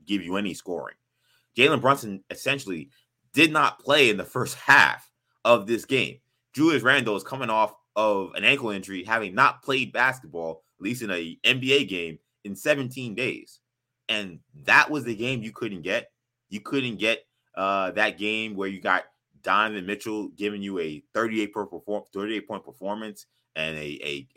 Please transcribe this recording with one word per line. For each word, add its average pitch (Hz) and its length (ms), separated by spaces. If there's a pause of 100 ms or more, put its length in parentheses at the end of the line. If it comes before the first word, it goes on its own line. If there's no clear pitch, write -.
give 98 160
you 87 160
any 101 160
scoring. 80 420 (640)
Jalen 135 240
Brunson 117 480
essentially 95 640 (420)
did 156 180
not 151 280
play 139 300
in 104 60
the 92 80
first 120 320
half 127 560 (320)
of 113 240
this 113 160
game. 120 360 (340)
Julius 147 300
Randle 123 340
is 95 60
coming 135 260
off 110 260 (220)
of 104 380
an 98 100
ankle 127 240
injury, 95 340
having 107 320
not 135 260
played 131 300
basketball, 113 720 (160)
at 87 40
least 120 180
in 107 100
a 85 320
N 127 160
B 131 140
A 143 100
game, 87 340 (280)
in 101 100
seventeen 127 580
days. 113 460 (480)
And 101 320 (240)
that 123 260
was 147 140
the 117 120
game 117 280
you 110 80
couldn't 104 300
get. 92 300 (380)
You 101 120
couldn't 131 360
get, 110 280 (300)
uh, 95 360
that 104 260
game 107 380
where 98 140
you 95 100
got 92 240 (380)
Donovan 101 440
Mitchell 104 520
giving 104 240
you 98 180
a 78 240 (100)
thirty-eight 110 400
per 104 120
perform-, 98 480
thirty-eight 104 340
point 101 160
performance 104 600 (300)
and 78 220
a, 73 300
a, 71 300